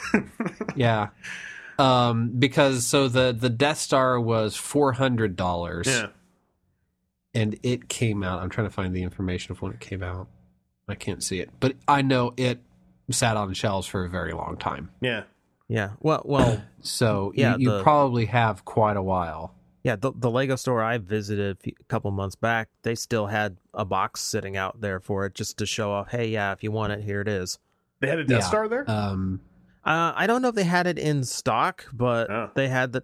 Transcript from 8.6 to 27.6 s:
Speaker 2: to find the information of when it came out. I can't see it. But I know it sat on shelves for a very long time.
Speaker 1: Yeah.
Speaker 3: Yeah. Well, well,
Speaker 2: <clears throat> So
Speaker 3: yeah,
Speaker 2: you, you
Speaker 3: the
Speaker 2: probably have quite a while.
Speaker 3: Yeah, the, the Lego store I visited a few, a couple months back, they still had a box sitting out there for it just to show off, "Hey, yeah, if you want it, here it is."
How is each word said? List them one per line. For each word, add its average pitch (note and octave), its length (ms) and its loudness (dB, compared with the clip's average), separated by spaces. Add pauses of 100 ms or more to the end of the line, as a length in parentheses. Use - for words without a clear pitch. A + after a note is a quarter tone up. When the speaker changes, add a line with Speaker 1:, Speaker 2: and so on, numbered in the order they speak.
Speaker 2:
to - 60 -6
find F#2 220 -2
the F2+ 80 -2
information F2+ 500 -4
of F2+ 100 -10
when F#2+ 100 -6
it - 80 -14
came F#2+ 220 -8
out. F#2 260 -8 (600)
I G2+ 60 -6
can't - 280 -8
see F#2 180 -4
it. - 100 -8 (100)
But C3 160 0 (120)
I C#3 140 4
know B2+ 340 2
it B2 240 -2 (500)
sat A#2 260 2
on G2 180 -2
shelves G2 320 -2
for F#2+ 180 -4
a F2 40 -6
very E2+ 240 -4
long D#2+ 260 -8
time. D2 320 -6 (100)
Speaker 1:
Yeah. A#2+ 240 -4 (440)
Speaker 3:
Yeah. G#2+ 320 -2
Well, D3+ 240 0
well, B2 380 0 (100)
Speaker 2:
<clears throat> - 100 -20
So G2+ 520 0
Speaker 3:
yeah, B2 220 2
Speaker 2:
you, C3 80 0
you A#2 140 4
Speaker 3:
the F#2+ 40 -2
Speaker 2:
probably C3 440 4
have A2 380 4
quite G#2+ 320 4
a G2 60 0
while. F2+ 520 -2 (300)
Speaker 3:
Yeah, A#2+ 120 2
the, B2 180 -2
the A#2 160 0
Lego C3 260 2
store A#2+ 260 0
I A2+ 160 0
visited G2+ 580 -2
a - 60 -20
few, - 180 -8
a - 40 -20
couple G#2 280 -2
months G2 240 -4
back, A2+ 320 0 (140)
they A#2 120 -2
still A2 320 -2
had G#2 300 -2 (180)
a G2+ 100 -2
box F#2+ 360 -2
sitting G2 360 -4
out F#2+ 240 -6
there G2 200 -4
for G2 260 -4
it F#2+ 80 -8
just - 240 -10
to C3+ 80 -2
show G#2 260 -2
off, G2+ 180 -4
"Hey, A#2+ 180 -2
yeah, G#2 240 -2
if F#2+ 100 -10
you A2 80 -4
want G#2+ 220 -2
it, G#2 100 -6
here G2+ 180 -4
it G2+ 80 -4
is." F#2+ 300 -4 (420)